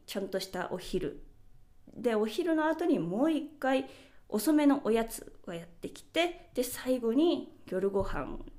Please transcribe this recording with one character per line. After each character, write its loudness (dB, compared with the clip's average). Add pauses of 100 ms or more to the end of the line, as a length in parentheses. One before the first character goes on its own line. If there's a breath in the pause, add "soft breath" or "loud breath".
ち -10
ゃ -2
ん -4
と -4
し -4
た -6
お -6
昼 -6 (720)
で、 0
お 2
昼 -2
の 2
後 0
に 2
も 0
う 4
一 -2 (100)
回 0 (420 loud breath)
遅 2
め 6
の 6
お 2
や 2
つ -12 (100)
が -8
や -10
っ -18
て -12
き -16
て、 -2
で、 2
最 -2
後 2
に 2 (160)
夜 0
ご 2
飯 -4 (200)